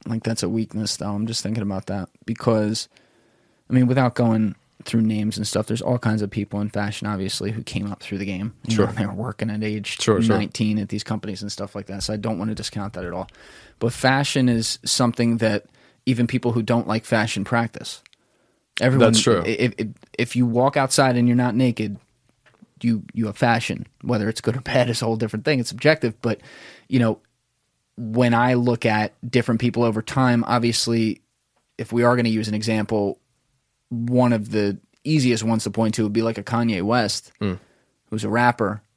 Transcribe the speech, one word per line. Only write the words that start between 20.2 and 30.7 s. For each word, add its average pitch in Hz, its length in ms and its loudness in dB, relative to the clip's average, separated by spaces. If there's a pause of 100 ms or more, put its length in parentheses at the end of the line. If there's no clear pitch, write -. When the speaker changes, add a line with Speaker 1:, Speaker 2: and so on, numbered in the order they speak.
Speaker 1:
you 123 80 4
walk 123 320 2
outside 131 400 2
and 120 100 4
you're 120 80 4
not 123 200 2
naked, 110 420 0 (840)
you, 113 220 0 (100)
you 113 120 -2
have 101 120 -6
fashion. 120 480 2 (160)
Whether 107 280 0
it's - 100 -6
good 113 160 0
or 127 60 -8
bad 123 280 0
is 113 120 -4
a 117 40 -2
whole 113 120 0
different 110 260 -4
thing. 147 160 0
It's 117 80 -4
subjective. 135 540 0
But, 110 180 -2 (480)
you 131 120 0
know, 113 200 2 (800)
when 117 360 2
I 120 200 4
look 120 320 0
at 107 280 0 (160)
different 117 300 0
people 120 240 0
over 110 180 0
time, 123 460 2
obviously, 117 760 0 (560)